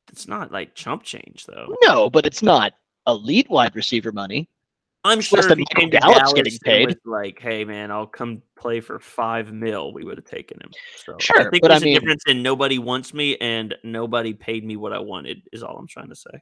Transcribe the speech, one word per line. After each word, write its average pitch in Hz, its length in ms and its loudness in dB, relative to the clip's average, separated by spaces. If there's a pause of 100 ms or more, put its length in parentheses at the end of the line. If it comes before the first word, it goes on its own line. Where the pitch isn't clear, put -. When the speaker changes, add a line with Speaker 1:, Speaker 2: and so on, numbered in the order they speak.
(120)
Speaker 1:
it's - 160 -18
not, 104 240 -10
like, 95 240 -12
chump 139 280 -10
change, - 420 -18
though. 57 280 -14 (100)
Speaker 2:
No, - 260 6
but 151 160 4
it's - 180 -4
not 135 300 4 (340)
elite 120 420 2
wide 123 280 2
receiver 110 340 -4
money. 104 380 -8 (540)
Speaker 1:
I'm 220 160 2
Speaker 2:
It's - 120 -4
less 196 120 4
Speaker 1:
sure 190 60 4
Speaker 2:
than 151 100 6
Speaker 1:
if 139 100 -4
he - 60 -2
Speaker 2:
Michael 170 60 4
Speaker 1:
came 165 100 0
to 117 80 6
Speaker 2:
Gallup 151 180 8
Speaker 1:
Dallas 139 160 4
Speaker 2:
getting 117 200 0
Speaker 1:
and 117 80 -14
Speaker 2:
paid. 117 260 4
Speaker 1:
was - 80 0 (100)
like, 101 340 -8
"Hey, 110 240 -6
man, 104 280 -10
I'll 107 160 -8
come 117 340 -10 (160)
play 117 220 -4
for 107 180 -14
five 113 560 -6
mil," 107 400 -8
we 80 100 -14
would 90 140 -14
have - 80 -20
taken - 340 -16
him. - 120 -20 (340)
So, - 140 -16
Speaker 2:
Sure, - 280 4
Speaker 1:
I - 40 -6
think 180 100 2
Speaker 2:
but 160 80 6
I 160 60 10
Speaker 1:
there's 151 80 4
a - 20 2
Speaker 2:
mean 143 140 4
Speaker 1:
difference 151 260 -2
in 127 160 0
nobody 131 380 0
wants 123 340 -6
me 147 240 -4
and 113 460 -6
nobody 113 500 -4
paid 110 320 -8
me 110 120 -10
what 104 160 -8
I 104 40 -6
wanted 92 460 -10 (100)
is 117 80 -14
all - 160 -14
I'm - 80 -16
trying - 240 -18
to - 60 -20
say. - 160 -20 (100)